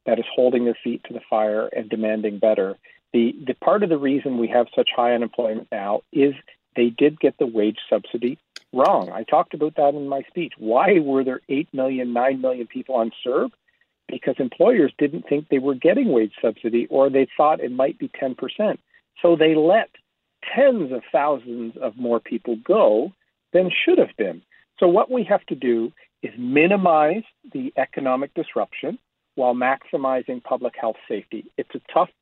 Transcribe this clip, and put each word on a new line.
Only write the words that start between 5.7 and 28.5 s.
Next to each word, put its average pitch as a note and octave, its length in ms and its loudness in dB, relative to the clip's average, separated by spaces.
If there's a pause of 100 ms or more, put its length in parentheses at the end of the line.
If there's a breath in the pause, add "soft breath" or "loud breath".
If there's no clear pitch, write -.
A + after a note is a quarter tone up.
now G2+ 300 -4 (100)
is C#3 220 2 (420 soft breath)
they A#2+ 140 2
did D3 320 0
get C#3 180 2
the - 60 0
wage A2 320 0 (120)
subsidy A#2 480 -2 (360)
wrong. C3 360 2
I F#2 140 -8
talked D#3+ 300 0
about D#3 220 -4
that C#3+ 200 2
in C#3+ 140 -8
my C#3 140 -6
speech. E3 340 -10
Why C#3+ 420 2
were C3+ 240 0
there B2+ 240 -4
eight C#3 260 -4
million, C3 380 -2
nine B2+ 300 0
million B2+ 260 -4
people C3 280 -6
on A#2 160 0 (120)
serb? D#3+ 300 -2 (560)
Because - 300 -4
employers E3 580 2
didn't D3 320 -2
think D3 180 -2
they C#3 120 2
were C3+ 160 0
getting G3+ 340 2
wage A2 320 2
subsidy, A#2 480 -2
or C#3 200 4
they C3+ 180 2 (100)
thought D#3 240 2
it B2+ 100 -6
might C3 260 -2
be C3+ 220 -8
ten C3 160 -6
percent. F#3+ 460 -4 (400 soft breath)
So E3+ 160 6
they D#3+ 180 4
let F3 340 4 (640)
tens A3+ 380 2
of B2 100 -6 (120)
thousands B2 640 -2
of A2+ 180 -6
more A#2 240 0
people A#2 380 -6
go D3 560 2 (400)
than F3+ 180 2
should F4 260 2
have - 200 2
been. F2 240 -6 (360 soft breath)
So F3+ 120 4
what G#3 200 2
we B3+ 140 -2
have F#3+ 220 -2
to E3 100 -8
do A#2+ 380 -2 (280 soft breath)
is B2 160 -12
minimize D#3+ 840 2 (300)
the C3 240 -8
economic C3+ 560 -4
disruption D#3 680 -6 (360)